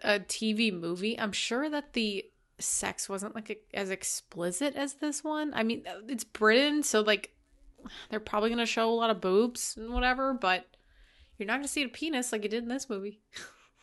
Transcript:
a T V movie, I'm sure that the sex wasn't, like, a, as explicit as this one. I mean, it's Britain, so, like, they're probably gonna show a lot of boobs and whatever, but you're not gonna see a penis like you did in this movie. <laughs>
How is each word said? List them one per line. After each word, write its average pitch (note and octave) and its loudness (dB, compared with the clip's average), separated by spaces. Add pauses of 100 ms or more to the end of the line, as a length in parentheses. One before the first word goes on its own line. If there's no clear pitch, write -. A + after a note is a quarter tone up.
a G#3 4
T A3 -2
V G#3+ 4
movie, F3+ -2
I'm G#3+ -2
sure B3+ -2
that D4 -6
the G#3 -2 (340)
sex - -4
wasn't, G3 -6
like, G#3+ -10
a, G3+ -8 (200)
as G3 -2
explicit F#3 -4
as C#4 -4
this D4+ -4
one. D4+ -2
I A3+ 2
mean, A3+ 0 (240)
it's B3+ -6
Britain, C#4 4
so, A3 4
like, G#3 2 (800)
they're G#3+ -2
probably G#3+ 0
gonna A#3 0
show A3+ 2
a A#3 2
lot A3+ 4
of F#3+ 0
boobs G#3+ 2
and A3+ -8
whatever, B3+ 2
but - 2 (720)
you're G#3 -4
not A3+ 0
gonna C#4+ -4
see D4 0
a B3+ -2
penis B3+ -4
like G#3+ -2
you G#3 -2
did A3+ -2
in A#3 -8
this C4 -4
movie. G3+ -6 (120)
<laughs> - -14 (420)